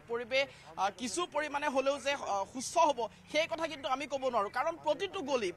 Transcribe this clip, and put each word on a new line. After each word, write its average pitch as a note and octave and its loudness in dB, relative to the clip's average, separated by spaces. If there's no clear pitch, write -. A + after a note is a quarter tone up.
পৰিৱেশ, B3 0
আহ, F#3+ 2
কিছু B3+ -2
পৰিমাণে D4 -2
হ'লেও C4+ 2
যে, C4+ 0
আহ, G3 -2
সুস্থ C4 -2
হ'ব, B3 4
সেই D#4 4
কথা E4 -4
কিন্তু D4 -6
আমি C4+ 0
ক'ব C4 -4
নোৱাৰোঁ। G#3 2
কাৰণ D4+ 0
প্ৰতিটো D4+ -2
গলি, B3 0